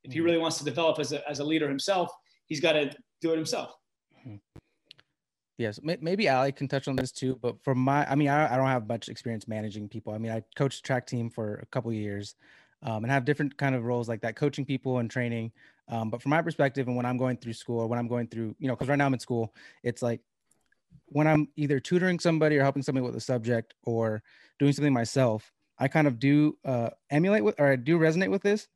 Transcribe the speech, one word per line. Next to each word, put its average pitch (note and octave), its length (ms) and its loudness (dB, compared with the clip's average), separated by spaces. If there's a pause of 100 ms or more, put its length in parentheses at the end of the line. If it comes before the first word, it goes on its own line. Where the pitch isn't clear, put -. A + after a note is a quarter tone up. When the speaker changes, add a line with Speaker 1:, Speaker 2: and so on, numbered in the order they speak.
Speaker 1:
If C3 100 -14
he D#3 60 -4
Speaker 2:
Mm. E3 60 0
Speaker 1:
really E3+ 120 4
wants D#3+ 220 0
to D3 40 -10
develop D#3 360 0
as C#3 120 -4
a, C#3+ 160 -6
as C#3+ 120 -8
a C#3+ 40 -4
leader D3+ 240 0
himself, E3+ 440 0 (340)
he's C#3+ 160 -6
gotta D3+ 340 2 (260)
do E3 120 0
it D#3+ 40 0
himself. D#3+ 380 -6 (440)
Speaker 2:
Mm-hmm. A2 160 -16 (1200)
Yes, G#2+ 240 -4
may-, D#3+ 180 -4
maybe F#3 280 0
Allie C3+ 240 4
can C#3 160 -6
touch C#3 200 -2
on C3+ 80 -2
this C3 160 -2
too, C3 300 -2
but A#2+ 220 -4
from B2+ 160 0
my, C#3 300 2
I C#3 60 0
mean, D3 140 4
I, C#3+ 240 2
I B2+ 40 2
don't C3 100 2
have B2 200 0
much A#2 220 -6
experience A2+ 380 -8
managing G#2+ 420 -8
people. A2 240 -10
I G#2+ 60 -8
mean, A2+ 120 -6
I A2+ 120 -6 (120)
coached - 300 -4
track B2+ 220 -2
team A#2 240 -4
for G#2+ 240 -6
a - 100 -14
couple A#2+ 240 -6
of A2 80 -4
years, G2+ 380 -8 (480)
um, A2 200 -4
and B2 80 -2
have C3+ 140 2
different C#3+ 320 0
kind C3+ 160 0
of A#2+ 100 -2
roles A#2+ 240 -2
like A2+ 140 -6
that, A2+ 140 -6
coaching C#3+ 300 -2
people B2+ 340 -2
and A#2 100 -4
training. A#2 420 -4 (360)
Um, A2+ 240 -4
but A#2+ 100 -6
from C#3 80 -2
my E3 140 4
perspective, C#3 440 0
and B2 80 -4
when B2 120 -2
I'm B2+ 100 -2
going B2+ 200 -2
through A#2 160 -10
school A#2 260 -4
or A2+ 80 -2
when A#2+ 100 -2
I'm A#2+ 100 -4
going A#2+ 200 -4
through, A2 320 -8
you C#3 80 -4
know, B2 80 -2
'cause B2+ 120 -4
right C#3+ 100 2
now C#3+ 100 4
I'm C3+ 80 2
in A#2 40 -8
school, A2+ 360 -4 (260)
it's A#2+ 220 -6
like A#2 180 -4 (840)
when D3 180 0
I'm D3+ 300 4
either C#3+ 240 0
tutoring F3+ 400 0
somebody D#3 380 4
or C3+ 40 6
helping C3+ 220 2
somebody C3 200 0
with A#2+ 120 -6
a A#2 60 -6
subject A#2 600 0
or A2+ 400 0 (380)
doing C#3+ 140 6
something C#3+ 200 2
myself, A#2 580 2 (280)
I C3+ 80 2
kind D#3 180 4
of B2 140 2
do, D3 360 4 (100)
uh, A#2+ 260 -2 (180)
emulate F#3+ 340 4
with, G#3 160 2
or C#3+ 120 6
I C3 60 4
do D3 200 2
resonate E3 320 4
with F#3+ 140 0
this G#3 320 0